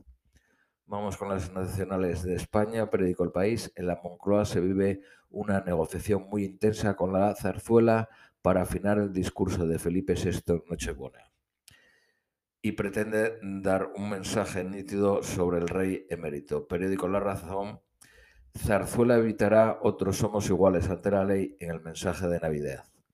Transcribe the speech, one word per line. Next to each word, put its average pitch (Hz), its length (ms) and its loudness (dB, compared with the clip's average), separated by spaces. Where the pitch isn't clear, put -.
Vamos 101 300 -6
con 98 120 -6
las 92 240 -4
nacionales 92 720 -2
de 90 120 -2
España, 107 540 0
periódico 90 360 2
El 82 80 -2
País. 104 440 0
En 90 120 -4
la 87 140 -2
Moncloa 101 440 0
se 95 140 -2
vive 98 420 2
una 101 320 -2
negociación 90 680 -2
muy 104 140 0
intensa 107 520 0
con 92 160 0
la 98 220 4
Zarzuela 113 720 2
para 92 220 4
afinar 101 360 0
el 101 140 0
discurso 90 540 -2
de 82 120 0
Felipe 90 380 0
sexto 85 380 -2
en 80 160 -2
Nochebuena. 71 600 -10
Y 104 100 0
pretende 107 680 -2
dar 95 540 -2
un 101 120 -6
mensaje 98 560 -4
nítido 101 580 0
sobre 87 360 0
el 85 100 0
rey 92 400 -2
emérito. 76 580 -6
Periódico 95 400 -2
La 98 140 0
Razón. 98 600 -6
Zarzuela 117 640 4
evitará 110 640 4
otro 98 300 2
"somos 104 360 0
iguales 92 400 4
ante 95 220 -2
la 98 140 4
ley" 98 360 0
en 85 100 -8
el 80 100 -8
mensaje 82 480 -4
de 87 120 0
Navidad. 73 440 -4